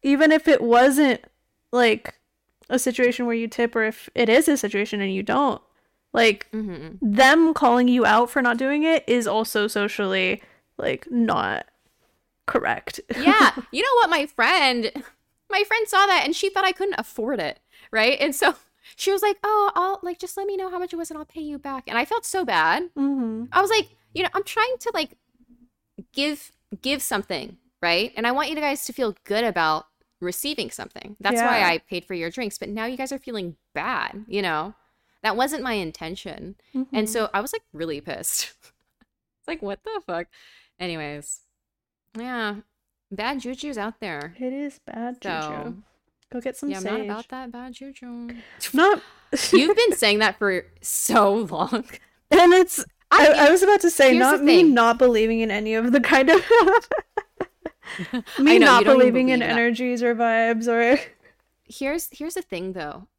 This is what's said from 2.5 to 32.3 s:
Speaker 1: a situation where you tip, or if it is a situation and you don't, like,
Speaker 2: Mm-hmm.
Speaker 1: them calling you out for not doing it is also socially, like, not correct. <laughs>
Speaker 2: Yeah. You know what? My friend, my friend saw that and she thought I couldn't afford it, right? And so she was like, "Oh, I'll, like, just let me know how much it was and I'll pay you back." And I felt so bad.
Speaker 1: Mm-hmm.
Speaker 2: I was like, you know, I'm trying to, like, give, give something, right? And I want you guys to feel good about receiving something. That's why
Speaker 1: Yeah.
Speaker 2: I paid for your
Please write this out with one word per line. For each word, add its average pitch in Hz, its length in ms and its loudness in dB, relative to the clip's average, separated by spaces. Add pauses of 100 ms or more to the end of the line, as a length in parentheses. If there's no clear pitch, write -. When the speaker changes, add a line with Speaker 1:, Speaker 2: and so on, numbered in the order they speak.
Speaker 1:
a 254 80 -2
situation 247 480 0
where 233 100 -2
you 226 120 -6
tip, 233 300 -4
or 226 80 0
if - 280 -8
it - 140 0
is 269 220 4
a 285 80 2
situation 208 420 -4
and 196 160 -4
you 190 80 -6
don't, 247 380 -2 (500)
like, 226 400 0
Speaker 2:
Mm-hmm. 185 500 -12
Speaker 1:
them 269 520 4
calling 247 340 4
you 247 180 4
out 233 240 4
for 285 120 -2
not 240 160 0
doing 277 260 -2
it 320 240 2
is 240 180 0
also 214 420 -2
socially, 196 760 -2 (360)
like, - 320 -6
not 226 560 -2 (800)
correct. - 600 -4
<laughs> 233 120 -8
Speaker 2:
Yeah. 359 340 4 (200)
You 302 120 -2
know 539 180 0
what? 381 80 4
My 311 160 0
friend, 254 680 0 (580)
my 403 140 0
friend 440 240 -2
saw 392 200 4
that 359 180 2
and 311 100 -2
she 392 140 -2
thought 381 160 -2
I 370 80 0
couldn't 381 260 -4
afford 233 400 -6
it, 156 220 -8 (280)
right? 220 300 2
And 277 160 -2
so - 200 0 (420)
she - 160 -2
was 392 80 0
like, 415 220 0
"Oh, 415 320 0
I'll, 381 280 -2
like, 349 160 -10
just - 160 -14
let 392 100 -8
me 403 120 -6
know 370 120 -8
how 359 100 -8
much 359 120 -8
it 339 60 -10
was 330 120 -10
and 311 80 -14
I'll 302 80 -14
pay - 160 -18
you 294 160 -10
back." 269 300 -12
And 226 100 -4
I 240 60 0
felt 440 220 -4
so 381 180 -4
bad. 185 400 0 (140)
Speaker 1:
Mm-hmm. 247 560 -4
Speaker 2:
I 359 80 2
was 392 80 0
like, 440 180 0 (260)
you 359 100 -4
know, 359 100 -4
I'm 392 100 -4
trying 466 380 -2
to, 466 120 -6
like, 320 180 -4 (1000)
give, 294 380 -4 (300)
give 285 200 -4
something, 196 560 -8 (240)
right? 175 360 0
And 226 100 -4
I 240 40 0
want 277 180 -2
you 311 60 -6
guys 294 300 -4
to 254 80 -12
feel 226 300 -4
good 214 200 -4
about 165 440 -2 (320)
receiving 220 520 -8
something. - 480 -16
That's 208 220 -2
why 240 180 2
Speaker 1:
Yeah. 190 80 2
Speaker 2:
I 170 120 0
paid 175 260 -10
for - 100 -10
your 165 160 -6